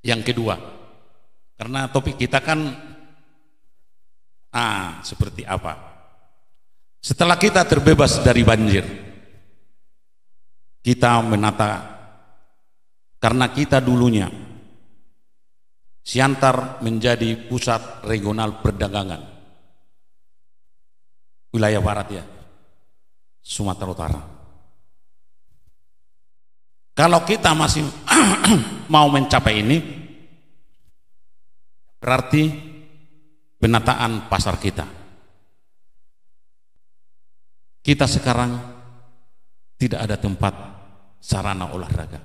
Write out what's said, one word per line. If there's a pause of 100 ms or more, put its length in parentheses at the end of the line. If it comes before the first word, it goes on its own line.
Yang
kedua, (1000)
karena
topik
kita
kan, (1800)
ah,
seperti
apa? (1300)
Setelah
kita
terbebas
dari
banjir, (2000)
kita
menata, (1200)
karena
kita
dulunya (1800)
Siantar
menjadi
pusat
regional
perdagangan (2250)
wilayah
barat, (140)
ya, (1160)
Sumatera
Utara. (2750)
Kalau
kita
masih (580)
<clears throat>
mau
mencapai
ini, (2250)
berarti (1120)
penataan
pasar
kita. (3000)
Kita
sekarang (1300)
tidak
ada
tempat (640)
sarana
olahraga.